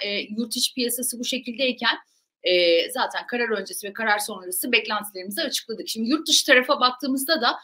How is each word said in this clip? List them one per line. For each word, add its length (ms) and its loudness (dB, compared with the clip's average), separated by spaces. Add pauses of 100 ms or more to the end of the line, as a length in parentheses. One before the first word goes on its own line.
e, 140 -2
yurt 380 -6
içi 160 0
piyasası 460 -2
bu 60 -6
şekildeyken, 720 -2 (460)
e, 80 4 (400)
zaten 360 -2
karar 340 -2
öncesi 260 -10
ve 60 -8
karar 260 0
sonrası 520 -6
beklentilerimizi 680 -2
açıkladık. 460 -6
Şimdi 220 -2
yurt 180 0
dışı 180 4
tarafa 340 6
baktığımızda 640 0
da 220 2